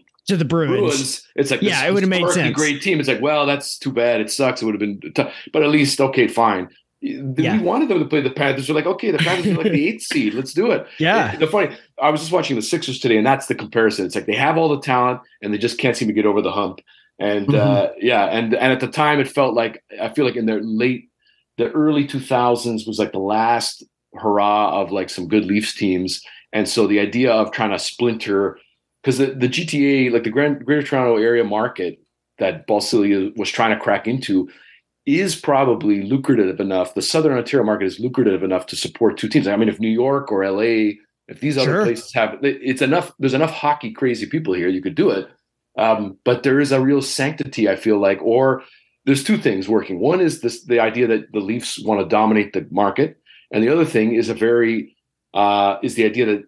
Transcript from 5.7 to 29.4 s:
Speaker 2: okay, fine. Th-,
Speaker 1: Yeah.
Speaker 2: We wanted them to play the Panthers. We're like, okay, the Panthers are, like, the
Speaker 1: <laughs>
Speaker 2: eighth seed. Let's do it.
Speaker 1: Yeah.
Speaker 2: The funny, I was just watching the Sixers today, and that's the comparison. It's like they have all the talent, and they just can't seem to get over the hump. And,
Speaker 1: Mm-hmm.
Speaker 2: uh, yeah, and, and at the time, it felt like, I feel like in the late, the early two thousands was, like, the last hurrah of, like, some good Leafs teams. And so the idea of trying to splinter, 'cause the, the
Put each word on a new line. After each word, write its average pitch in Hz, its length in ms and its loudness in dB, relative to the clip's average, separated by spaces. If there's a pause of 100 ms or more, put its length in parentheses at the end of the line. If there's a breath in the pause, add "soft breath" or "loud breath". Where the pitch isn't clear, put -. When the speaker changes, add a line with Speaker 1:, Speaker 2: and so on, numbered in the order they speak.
Speaker 2:
okay, 131 280 4
fine. 101 400 0 (340 soft breath)
Th-, 135 220 -8 (140)
Speaker 1:
Yeah. - 180 0
Speaker 2:
We 214 80 0
wanted 262 240 0
them - 100 0
to 151 60 0
play 143 160 0
the 127 100 0
Panthers. 135 380 -2
We're 156 80 -2
like, 151 100 0
okay, 196 240 -2
the 151 80 0
Panthers 175 340 0
are, 165 100 0
like, 202 100 0
the 147 160 2
Speaker 1:
<laughs> - 0 -
Speaker 2:
eighth 220 140 -6
seed. 110 320 -2
Let's 131 200 -6
do 214 160 2
it. - 160 -2 (120)
Speaker 1:
Yeah. 160 380 0
Speaker 2:
The 156 120 0
funny, 196 260 -2 (260 loud breath)
I 147 100 2
was 156 100 0
just 160 120 -8
watching 160 240 0
the 107 60 -2
Sixers 131 380 -4
today, 117 160 4
and 107 100 2
that's 135 200 0
the - 100 -4
comparison. 107 500 0
It's - 80 -8
like 95 120 -6
they 107 100 -2
have 147 200 0
all 160 120 2
the 143 120 0
talent, 127 400 0 (220 soft breath)
and 104 100 -4
they 104 60 -2
just 117 200 -2
can't 123 180 0
seem 117 120 -2
to 98 60 0
get 104 120 2
over 104 140 2
the 95 120 -2
hump. 95 280 -4 (380 soft breath)
And, 101 300 -2
Speaker 1:
Mm-hmm. 107 100 2
Speaker 2:
uh, 101 300 2 (100)
yeah, 117 280 2
and, 117 280 0
and 131 180 2
at 131 80 -2
the 127 80 -2
time, 147 320 2
it 127 80 -2
felt 131 260 0
like, 113 280 -2 (180)
I 110 100 -4
feel 143 140 -2
like 123 120 -2
in 113 100 -2
the 110 160 0
late, 117 480 -2 (480)
the 156 140 0
early 151 340 2
two 139 140 -8
thousands 120 680 0
was, 104 120 -4
like, 101 140 0
the 95 60 -6
last 113 640 -2 (300)
hurrah 104 560 2 (100)
of, 92 100 -4
like, 98 200 -4
some 90 180 -8
good 101 160 4
Leafs 104 300 -2
teams. 92 480 -2 (320 loud breath)
And 107 140 0
so 110 180 2
the 104 120 2
idea 113 340 2
of 110 200 2
trying 107 200 -2
to 87 60 -2
splinter, 101 800 -2 (460 soft breath)
'cause 123 140 0
the, 139 80 2
the 131 220 -2